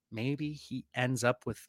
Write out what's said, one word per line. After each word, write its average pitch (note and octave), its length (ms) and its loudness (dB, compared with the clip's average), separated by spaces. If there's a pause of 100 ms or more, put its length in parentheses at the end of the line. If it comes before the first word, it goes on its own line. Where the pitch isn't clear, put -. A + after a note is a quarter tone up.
(100)
Maybe C#3 420 -2
he C3 420 -8
ends B2+ 280 2
up B2 220 4
with, A2+ 240 -4